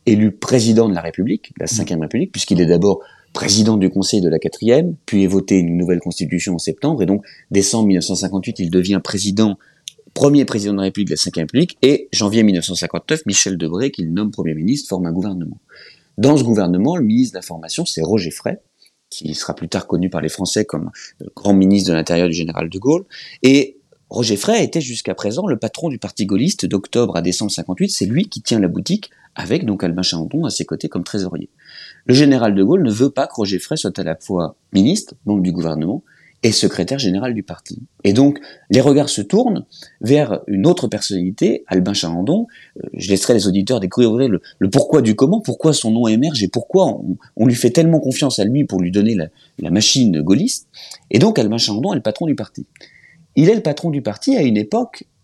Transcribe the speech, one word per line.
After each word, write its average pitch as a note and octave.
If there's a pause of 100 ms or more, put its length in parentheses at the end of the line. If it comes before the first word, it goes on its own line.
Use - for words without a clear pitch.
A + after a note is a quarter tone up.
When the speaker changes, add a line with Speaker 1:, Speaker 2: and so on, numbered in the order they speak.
Speaker 1:
élu G#2+
président A2+
de F#2+
la E2+
République, F#2
de -
la -
Speaker 2:
Mhm. A#2
Speaker 1:
Cinquième F2
République, A2
puisqu'il -
est E2+
d'abord F2+ (320)
président G#2+
du F#2+
Conseil F#2+
de F2
la D#2+
Quatrième, C3+ (100)
puis G2+
est F#2+
votée F#2+
une E2+
nouvelle F2
constitution F2
en E2+
septembre, C#3
et E2+
donc G2+ (280)
décembre G#2
mille F#2+
neuf E2
cent F#2
cinquante-huit, G2
il F2
devient F#2
président, G2+ (560)
premier C#3+
président G#2
de G2
la F#2+
République F#2+
de -
la D#2
Cinquième E2+
République, C#3
et C3+
janvier A2
mille G2+
neuf E2
cent F#2
cinquante-neuf, F2
Michel F#2+
Debré, E2+
qu'il E2
nomme G2+
Premier E2
ministre, G#2
forme F2+
un E2
gouvernement. F#2 (580)
Dans C#3
ce C3
gouvernement, G#2
le D3
ministre A2+
de F#2
l'Information, E2
c'est -
Roger F2
Frey, - (520)
qui D#2
sera -
plus E2+
tard -
connu F2+
par E2
les D#2+
Français G#2
comme, E2 (300)
euh, - (100)
grand G2+
ministre F#2+
de E2
l'Intérieur E2+
du E2
général E2
de F#2+
Gaulle, D3+ (380)
et C3+ (320)
Roger A2
Frey G#3
était C#3
jusqu'à A#2
présent B2+
le C3
patron A2+
du B2+
parti G2+
gaulliste A2
d'octobre G2+
à E2+
décembre F#2
cinquante-huit, F2
c'est -
lui E3
qui -
tient A#2
la F#2+
boutique - (260)
avec D3
donc G#2
Albin F2
Chalandon F#2
à A#2
ses -
côtés -
comme F2+
trésorier. F#2 (560)
Le B2
général B2+
de F#2+
Gaulle E3+
ne A#2+
veut B2
pas C#3
que -
Roger G2+
Frey -
soit G2
à -
la D#2+
fois F2 (160)
ministre, A2 (100)
membre G#2
du F2
gouvernement, E2 (400)
et A#2
secrétaire G#2
général A2+
du G#2
parti. - (200)
Et G2+
donc, C#3+ (300)
les A#2+
regards C#3+
se -
tournent F#3+ (340)
vers B2+
une G2+
autre D#3+
personnalité, G2+
Albin F#2+
Chalandon. G2+ (320)
Euh, -
je F#2+
laisserai G2
les G2+
auditeurs G2
découvrir A2+
le, F2 (180)
le F#2+
pourquoi C#3
du G#2+
comment, E3+
pourquoi D3
son A2+
nom A#2
émerge A#2+
et F#2
pourquoi F3+
on, F#2 (180)
on A2+
lui A#2+
fait A#2+
tellement E3
confiance C3
à G2+
lui B2+
pour F#2+
lui F2
donner G#2
la, D#2+ (300)
la -
machine G#2+
gaulliste. A#2+ (440)
Et G#2
donc, G#3+
Albin A2
Chalandon A2+
est E3
le A#2+
patron A2
du D3
parti. - (720)
Il D#3
est A3+
le G#3+
patron D#3
du C#3+
parti G#2+
à F#3+
une A#2
époque G#3+ (200)